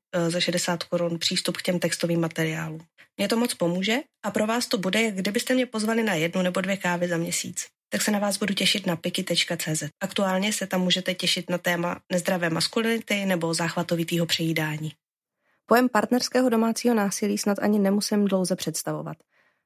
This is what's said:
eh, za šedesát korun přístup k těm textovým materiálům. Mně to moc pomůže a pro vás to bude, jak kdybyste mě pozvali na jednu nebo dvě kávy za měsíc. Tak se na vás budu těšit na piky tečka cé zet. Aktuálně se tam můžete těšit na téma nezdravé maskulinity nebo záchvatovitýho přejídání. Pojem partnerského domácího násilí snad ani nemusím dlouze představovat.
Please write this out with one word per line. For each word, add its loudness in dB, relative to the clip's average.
eh, 0
za -2
šedesát -2
korun -2
přístup -4
k -8
těm 0
textovým 0
materiálům. -4
Mně -2
to 0
moc 0
pomůže 0
a -4
pro 0
vás 0
to -2
bude, 0
jak 0
kdybyste -2
mě 2
pozvali 0
na 0
jednu 0
nebo 0
dvě 0
kávy 0
za 0
měsíc. -4
Tak -4
se 2
na 2
vás 0
budu -2
těšit 0
na 2
piky -4
tečka 0
cé -4
zet. -4
Aktuálně 0
se -4
tam 0
můžete 0
těšit -2
na 0
téma -2
nezdravé 0
maskulinity 0
nebo 2
záchvatovitýho 0
přejídání. -2
Pojem 6
partnerského 2
domácího 2
násilí 0
snad 0
ani 2
nemusím 2
dlouze 2
představovat. -6